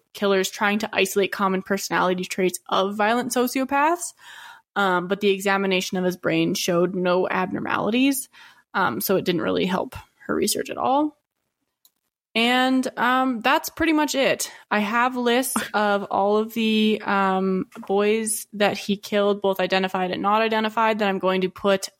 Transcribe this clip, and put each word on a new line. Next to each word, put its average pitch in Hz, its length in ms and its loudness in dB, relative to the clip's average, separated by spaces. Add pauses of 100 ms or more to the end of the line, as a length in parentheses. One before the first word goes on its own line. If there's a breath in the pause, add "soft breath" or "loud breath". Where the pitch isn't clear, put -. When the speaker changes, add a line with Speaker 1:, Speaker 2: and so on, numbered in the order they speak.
(140)
Speaker 1:
killers, 196 340 0
trying 208 300 0
to - 140 -4
isolate 196 400 0
common 190 300 0
personality 180 600 -2
traits 185 440 -2
of 196 280 -2
violent 233 360 0
sociopaths. 277 840 0 (600 loud breath)
Um, 185 320 2
but 196 120 -2
the 208 100 2
examination 196 680 0
of 180 60 0
his 180 120 0
brain 165 380 0
showed 180 400 0
no 180 340 0
abnormalities, 240 1000 0 (440 loud breath)
um, 190 280 -2
so 196 160 0
it 185 80 0
didn't 175 180 0
really 185 240 0
help 185 280 -4 (320)
her - 80 -4
research - 360 -2
at - 80 -10
all. 294 380 0 (1200)
And, 254 520 2 (100)
um, 254 440 0
that's 302 260 0
pretty 330 240 0
much 302 240 0
it. 233 340 0 (180 loud breath)
I 208 120 2
have 240 360 0
lists 247 380 0
Speaker 2:
<laughs> - 200 -6
Speaker 1:
of 202 360 2
all 202 280 2
of 226 160 -2
the, 214 500 2
um, 190 600 0 (200)
boys 208 680 0
that 202 220 2
he 202 200 -2
killed, 202 440 0
both 190 200 0
identified 185 500 0
and 170 120 -4
not 214 200 2
identified, 220 560 0
that 208 100 0
I'm 190 120 -2
going 185 220 2
to 185 80 0
put 196 380 0 (120)